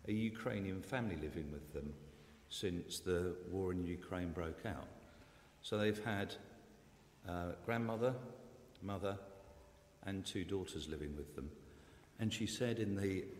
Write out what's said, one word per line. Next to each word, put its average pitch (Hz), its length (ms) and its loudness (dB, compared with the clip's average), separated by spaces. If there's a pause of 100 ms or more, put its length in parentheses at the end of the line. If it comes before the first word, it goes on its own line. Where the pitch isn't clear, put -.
a 107 40 2
Ukrainian 107 720 2
family 117 360 0
living 76 340 -2
with 73 220 -8
them 71 200 -4 (560)
since 87 520 0
the 90 340 4 (160)
war 92 200 4
in 90 140 2
Ukraine 87 460 0
broke 82 340 -2
out. 69 220 -4 (760)
So - 160 0
they've 107 260 6
had, 101 300 2 (960)
uh, 87 220 0 (160)
grandmother, 117 480 4 (680)
mother, 98 340 0 (880)
and 95 240 0
two 95 180 0
daughters 85 460 0
living 73 260 -2
with 71 200 -8
them. 71 160 -4 (680)
And 110 140 4
she 110 140 2
said 117 320 4
in 101 160 4
the 98 300 4 (140)